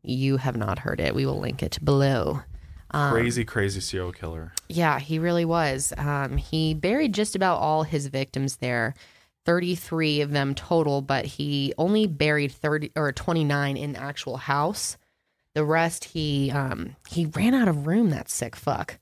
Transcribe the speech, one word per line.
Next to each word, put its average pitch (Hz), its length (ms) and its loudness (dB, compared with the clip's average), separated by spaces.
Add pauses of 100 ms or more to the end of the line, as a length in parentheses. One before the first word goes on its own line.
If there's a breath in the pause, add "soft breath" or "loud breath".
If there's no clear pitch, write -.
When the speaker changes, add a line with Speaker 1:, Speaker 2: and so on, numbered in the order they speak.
Speaker 1:
you 131 340 2
have 131 200 -2
not 101 240 -2
heard - 200 -2
it, 71 140 0
we 135 120 2
will 135 120 -2
link - 240 -4
it - 220 -4
below. 139 560 2 (520 loud breath)
Um, 143 200 2
Speaker 2:
Crazy, 117 320 0
crazy 98 360 -2
serial 90 320 -4
killer. 82 400 -10 (160)
Speaker 1:
Yeah, 160 300 2
he 151 200 -4
really 170 260 2
was. 156 540 0
Um, 143 380 -2
he 156 380 0
buried 214 400 0
just 214 200 0
about 190 240 2
all 156 240 2
his 151 240 -2
victims 135 500 -2
there, 120 380 -2 (500 loud breath)
thirty-three 170 760 2
of 143 100 0
them 139 240 2
total, 151 480 2
but 135 220 -2
he 143 540 -2
only 208 280 4
buried 147 460 2
thirty 151 440 -2
or 147 160 0
twenty-nine 143 640 0
in 147 160 -6
the - 80 -10
actual 139 360 -8
house. 147 600 0 (580)
The 151 100 2
rest, 165 400 2
he, 143 460 0
um, 131 460 -4 (120)
he 165 180 0
ran 196 280 2
out 247 120 4
of 147 200 2
room, 196 240 4
that - 180 -4
sick - 260 -4
fuck - 480 -4